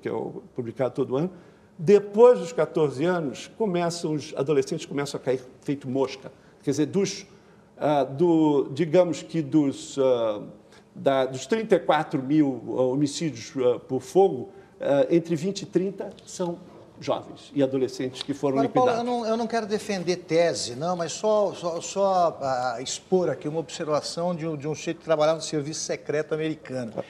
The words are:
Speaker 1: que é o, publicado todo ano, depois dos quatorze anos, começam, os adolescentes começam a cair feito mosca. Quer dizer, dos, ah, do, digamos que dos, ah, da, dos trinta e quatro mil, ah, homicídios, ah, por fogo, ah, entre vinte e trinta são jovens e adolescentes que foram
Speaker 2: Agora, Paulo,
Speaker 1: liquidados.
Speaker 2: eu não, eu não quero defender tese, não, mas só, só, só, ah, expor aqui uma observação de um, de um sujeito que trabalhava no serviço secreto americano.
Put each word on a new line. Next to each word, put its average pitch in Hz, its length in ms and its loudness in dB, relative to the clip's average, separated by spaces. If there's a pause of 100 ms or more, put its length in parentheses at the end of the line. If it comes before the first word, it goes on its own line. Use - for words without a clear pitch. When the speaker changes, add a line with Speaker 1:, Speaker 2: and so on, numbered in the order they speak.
Speaker 1:
que - 40 -6
é 139 40 -4
o, - 320 -6 (120)
publicado 120 380 -4
todo 127 240 -2
ano, 175 140 -2 (480)
depois 208 580 8
dos 180 160 -6
quatorze 151 500 0
anos, 165 540 -2
começam, 175 560 -2
os 147 240 -6
adolescentes 139 480 0
começam 143 340 -6
a - 40 -16
cair 131 180 0 (200)
feito 139 280 -4
mosca. 131 420 -4 (300)
Quer - 80 -4
dizer, 143 160 0
dos, 185 400 -2 (500)
ah, 143 280 2
do, 147 680 2
digamos 165 520 2
que - 180 -4
dos, 139 560 0
ah, 120 460 2 (500)
da, 135 320 2
dos 131 220 -8
trinta 220 260 0
e 170 60 8
quatro 151 420 0
mil, 135 460 2
ah, 117 160 0
homicídios, 135 720 -2
ah, 123 220 2
por 131 200 -4
fogo, 170 500 2 (300)
ah, 139 300 2
entre 170 260 2
vinte 190 280 -4
e - 20 -10
trinta 190 460 -2 (120)
são - 460 -8 (300)
jovens - 560 -6
e 139 80 2
adolescentes 131 580 -2
que - 100 -6
foram 139 280 0
Speaker 2:
Agora, 139 100 2
Paulo, 254 220 4
Speaker 1:
liquidados. 240 200 -2
Speaker 2:
eu 240 120 -2
não, 214 80 -6
eu 226 40 0
não 233 120 -2
quero 226 180 -2
defender 190 520 -2
tese, 160 580 0
não, 170 200 -2
mas 170 180 -4
só, 214 380 2
só, 165 300 -6
só, 185 580 2
ah, 127 400 -2
expor 175 480 0
aqui 143 200 -4
uma 151 120 -4
observação 165 760 -4
de 156 100 -6
um, 160 100 -4
de 143 120 -8
um 151 80 -4
sujeito 165 240 -8
que - 60 -20
trabalhava 156 340 2
no 151 40 -12
serviço 156 360 -4
secreto 151 560 -4
americano. 131 580 -6 (160)